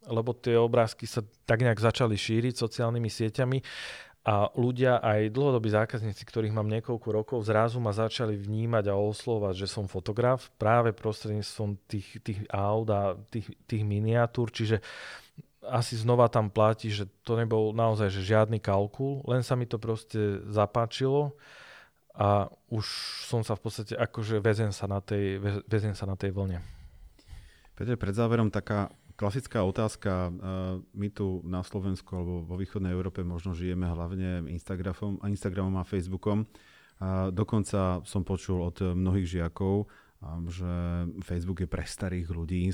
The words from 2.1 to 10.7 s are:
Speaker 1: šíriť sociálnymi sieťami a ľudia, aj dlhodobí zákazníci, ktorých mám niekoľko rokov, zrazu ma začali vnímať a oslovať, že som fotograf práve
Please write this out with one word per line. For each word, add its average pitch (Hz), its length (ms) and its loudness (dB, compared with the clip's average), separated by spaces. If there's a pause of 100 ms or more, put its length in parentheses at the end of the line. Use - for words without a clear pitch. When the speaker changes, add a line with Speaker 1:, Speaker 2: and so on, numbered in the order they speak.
Speaker 1:
šíriť 117 400 0
sociálnymi 117 480 0
sieťami 123 520 0 (640)
a 104 320 2
ľudia, 123 480 4
aj 107 320 4
dlhodobí 123 400 2
zákazníci, 107 560 0
ktorých 110 240 0
mám 107 160 0
niekoľko 113 400 -2
rokov, 107 400 0
zrazu 117 320 4
ma 104 160 0
začali 110 400 0
vnímať 107 560 0
a 98 80 2
oslovať, 104 640 0
že - 20 -2
som 98 220 -4
fotograf 117 720 0
práve 117 320 4